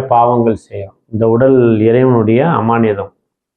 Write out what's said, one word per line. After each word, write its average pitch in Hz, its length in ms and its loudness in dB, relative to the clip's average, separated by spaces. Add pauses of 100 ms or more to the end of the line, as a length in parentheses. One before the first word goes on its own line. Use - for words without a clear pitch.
பாவங்கள் 120 600 0
செய்யறோம். 98 340 -16 (140)
இந்த 110 100 -2 (120)
உடல் 131 220 2 (220)
இறைவனுடைய 113 640 2 (180)
அமானிதம், 110 540 -2 (440)